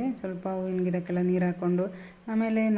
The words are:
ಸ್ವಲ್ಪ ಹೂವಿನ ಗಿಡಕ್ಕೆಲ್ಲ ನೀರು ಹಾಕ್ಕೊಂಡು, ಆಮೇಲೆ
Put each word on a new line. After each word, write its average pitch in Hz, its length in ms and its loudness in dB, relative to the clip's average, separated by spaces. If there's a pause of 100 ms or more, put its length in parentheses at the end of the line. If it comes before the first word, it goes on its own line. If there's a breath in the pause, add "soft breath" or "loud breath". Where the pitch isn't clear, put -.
(200)
ಸ್ವಲ್ಪ 185 280 -6 (100)
ಹೂವಿನ 185 300 -2
ಗಿಡಕ್ಕೆಲ್ಲ 180 420 0
ನೀರು 180 200 4
ಹಾಕ್ಕೊಂಡು, 180 360 0 (460 loud breath)
ಆಮೇಲೆ 220 320 2 (140)